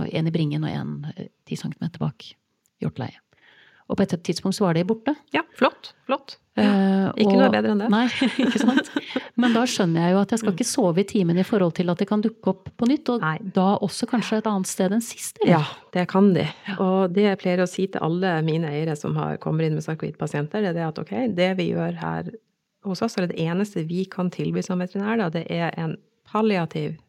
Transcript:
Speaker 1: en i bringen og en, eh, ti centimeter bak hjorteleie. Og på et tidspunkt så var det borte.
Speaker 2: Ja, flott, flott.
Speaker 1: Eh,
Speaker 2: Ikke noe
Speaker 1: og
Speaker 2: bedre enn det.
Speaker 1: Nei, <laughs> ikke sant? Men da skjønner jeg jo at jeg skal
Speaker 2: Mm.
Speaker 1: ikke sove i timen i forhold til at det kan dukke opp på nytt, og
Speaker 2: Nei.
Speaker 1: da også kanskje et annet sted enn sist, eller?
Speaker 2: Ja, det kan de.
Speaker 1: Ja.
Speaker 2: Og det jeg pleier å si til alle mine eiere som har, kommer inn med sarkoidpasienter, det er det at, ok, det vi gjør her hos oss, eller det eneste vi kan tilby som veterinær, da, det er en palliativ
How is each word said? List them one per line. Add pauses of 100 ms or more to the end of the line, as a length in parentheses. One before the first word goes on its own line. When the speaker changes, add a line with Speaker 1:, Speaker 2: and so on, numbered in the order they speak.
(140)
Speaker 1:
en
i
bringen
og
en,
eh, (180)
ti
centimeter
bak (580)
hjorteleie. (720)
Og
på
et
tidspunkt
så
var
det
borte. (180)
Speaker 2:
Ja, (140)
flott, (120)
flott. (200)
Speaker 1:
Eh, (520)
Speaker 2:
Ikke
noe
Speaker 1:
og
Speaker 2:
bedre
enn
det.
Speaker 1:
Nei,
<laughs>
ikke
sant? (480)
Men
da
skjønner (120)
jeg
jo
at
jeg
skal
Speaker 2:
Mm.
Speaker 1:
ikke
sove
i
timen
i
forhold
til
at
det
kan
dukke
opp
på
nytt,
og
Speaker 2:
Nei.
Speaker 1:
da
også
kanskje
et
annet
sted
enn
sist,
eller?
Speaker 2:
Ja, (280)
det
kan
de. (200)
Speaker 1:
Ja.
Speaker 2:
Og
det
jeg
pleier
å
si
til
alle
mine
eiere
som
har,
kommer
inn
med
sarkoidpasienter,
det
er
det
at,
ok,
det
vi
gjør
her (520)
hos
oss,
eller
det
eneste
vi
kan
tilby
som
veterinær,
da,
det
er
en (320)
palliativ (120)